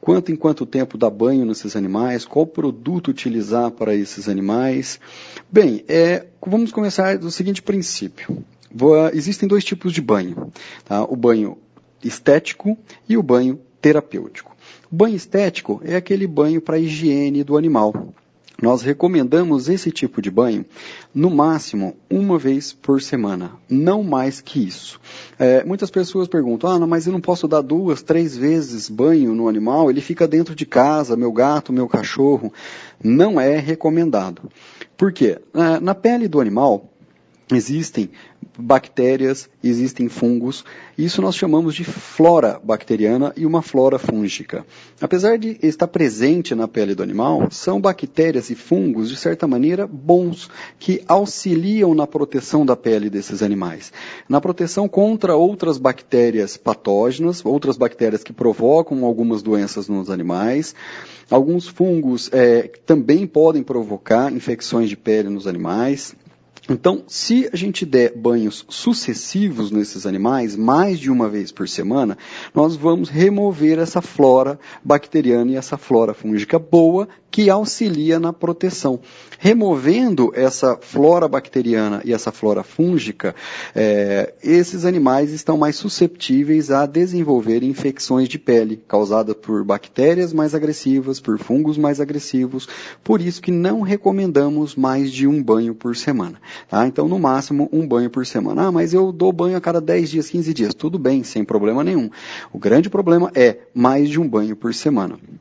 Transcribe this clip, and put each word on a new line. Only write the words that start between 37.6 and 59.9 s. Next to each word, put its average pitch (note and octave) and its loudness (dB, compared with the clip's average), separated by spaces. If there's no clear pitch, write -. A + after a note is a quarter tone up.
bactérias, C3 0
existem B2 -2
fungos, A#2+ -2
isso F3 -2
nós F#3+ -2
chamamos D#3+ 0
de E3+ -8
flora D#3+ 2
bacteriana A2 0
e D#3+ -4
uma D#3+ 0
flora C3+ 2
fúngica. - -6
Apesar G3 2
de A3 -6
estar D#3 0
presente C#3+ 0
na A2+ -2
pele G#2 -2
do F#2 -6
animal, A2+ 0
são G3 -4
bactérias D#3+ 0
e A#2+ -8
fungos, B2 -2
de C3+ -10
certa E3 -4
maneira, D#3 0
bons, F3 0
que F#3 -4
auxiliam F#3+ 2
na D3+ 2
proteção D3 -2
da B2 2
pele G#2+ 0
desses G2 -6
animais, F#2 -4
na C#3 2
proteção F#3 -2
contra G3+ 2
outras E3 2
bactérias A#2+ 0
patógenas, B2+ -2
outras C#3 0
bactérias A2+ -2
que - -18
provocam B2+ 2
algumas A2+ 0
doenças G2+ -2
nos G2 -4